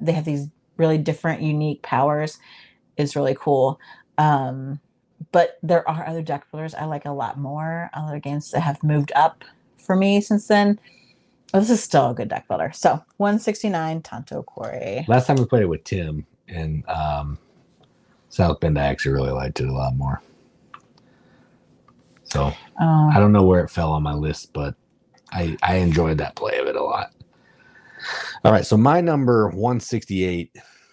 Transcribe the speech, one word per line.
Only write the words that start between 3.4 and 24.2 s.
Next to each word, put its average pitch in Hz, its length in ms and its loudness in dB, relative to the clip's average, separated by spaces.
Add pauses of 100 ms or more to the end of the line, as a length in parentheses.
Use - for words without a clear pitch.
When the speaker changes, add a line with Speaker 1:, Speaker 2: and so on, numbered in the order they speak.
Speaker 1:
Um, 135 640 0 (500)
but 175 320 2
there 165 260 2
are 160 160 -4
other 165 160 -8
deck 151 300 -8
builders 156 240 -10
I - 80 -8
like 151 220 -8
a 147 80 -8
lot 139 260 -8
more, 156 540 -8
other 151 260 -8
games 147 320 -8
that - 80 -2
have 151 240 -4
moved 151 320 0
up 151 300 2 (320)
for - 180 -2
me 196 240 4
since 202 280 0
then. 208 300 4 (760)
But 190 80 4
this 214 80 0
is 233 120 4
still 131 280 2
a 123 40 -4
good 113 140 -6
deck - 220 -8
builder. 92 240 -4
So 156 280 0 (160)
one 202 220 2
sixty-nine, 165 640 -4
Tanto 147 420 -12
Cuore. - 640 -10
Speaker 2:
Last 127 200 4
time 139 100 4
we 123 80 4
played 117 180 4
it 92 60 0
with 78 160 -6
Tim 78 400 -4 (240)
and, 78 400 -6
um, 76 480 -4 (920)
South 82 300 0
Bend, 78 200 0
I 71 80 0
actually 67 260 -2
really 65 180 0
liked 65 300 -6
it 65 80 -2
a - 20 -4
lot 65 240 -4
more. 67 240 -4 (2000)
So 69 280 -2 (300)
Speaker 1:
Oh. 156 320 4
Speaker 2:
I 101 60 6
don't 104 120 6
know 101 120 8
where 90 200 6
it 78 60 -6
fell 80 240 -2
on 76 100 0
my 73 100 -2
list, 73 400 -6